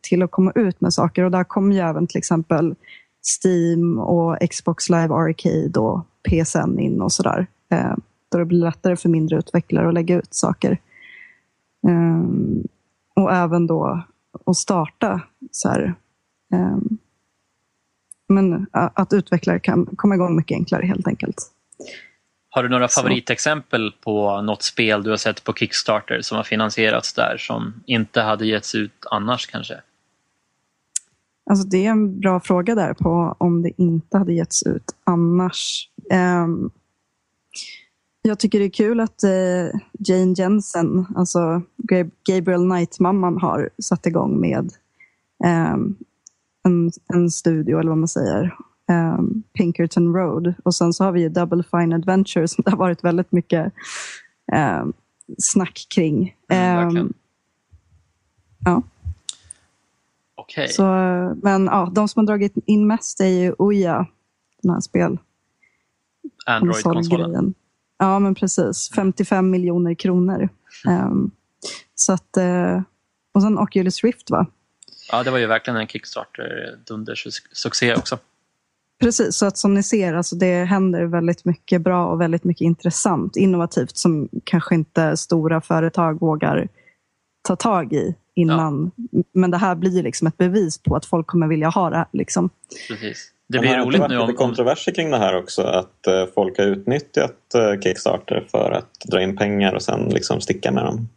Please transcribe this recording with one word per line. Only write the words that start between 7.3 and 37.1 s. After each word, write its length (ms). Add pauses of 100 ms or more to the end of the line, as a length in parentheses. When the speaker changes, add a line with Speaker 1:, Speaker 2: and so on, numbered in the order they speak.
Speaker 1:
Ehm, 300 (320)
då 60
det 60
blir 160
lättare 360
för 120
mindre 300
utvecklare 500
att 60
lägga 220
ut 180
saker. 440 (1080)
Ehm, 760 (540)
och 160
även 340
då 360 (440)
att 100
starta 640 (300)
så 180
här, 260 (600)
ehm, 440 (1300)
men 440
a-, 220
att 180
utvecklare 480
kan 260 (100)
komma 180
igång 220
mycket 180
enklare 320
helt 220
enkelt. 280 (1160)
Speaker 2:
Har 100
du 60
några 200
Speaker 1:
Så. 120
Speaker 2:
favoritexempel 920 (120)
på 380
något 200
spel 400
du 80
har 60
sett 280
på 80
Kickstarter 680
som 140
har 80
finansierats 680
där 240
som 360 (120)
inte 340
hade 260
getts 280
ut 360
annars 360
kanske? 280 (1800)
Speaker 1:
Alltså 180
det 180
är 40
en 300
bra 200
fråga 340
där 200
på 440
om 240
det 140
inte 420
hade 140
getts 300
ut 220 (200)
annars. 840 (220)
Ehm, 600 (1500)